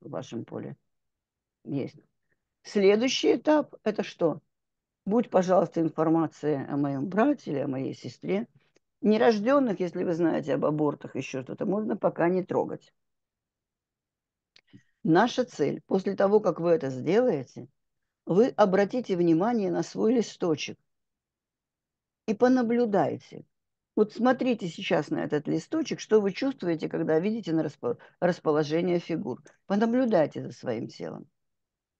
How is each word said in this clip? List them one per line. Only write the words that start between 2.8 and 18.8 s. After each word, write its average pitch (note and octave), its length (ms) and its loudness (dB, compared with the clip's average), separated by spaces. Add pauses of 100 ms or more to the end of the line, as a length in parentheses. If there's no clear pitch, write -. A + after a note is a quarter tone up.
этап — D4+ 480 0
это G#3+ 200 -2
что? - 380 -2 (640)
Будь, A3 240 0
пожалуйста, F3+ 520 2
информация D#3 880 0
о C#3+ 60 -2
моем C#3 300 -2
брате G#3 440 0
или C3+ 80 -2
о C#3 80 -4
моей C3+ 280 -6
сестре. F3 520 -6 (540)
Нерожденных, A3+ 800 2
если F3+ 240 -4
вы F3+ 100 -2
знаете D#3 420 0
об C#3+ 100 -2
абортах, D3 500 -2
еще C3 280 -6
что-то, - 220 -8
можно G#3+ 320 -2
пока E3+ 320 0
не F#3 140 0
трогать. G#2 480 -4 (2000)
Наша F3+ 420 4
цель — D3 420 -4
после F#3+ 280 -2
того, G3+ 240 4
как F#3+ 200 0
вы E3+ 120 0
это D#3+ 180 2
сделаете, C#3 800 -2 (580)
вы G#3 240 4
обратите G3+ 680 2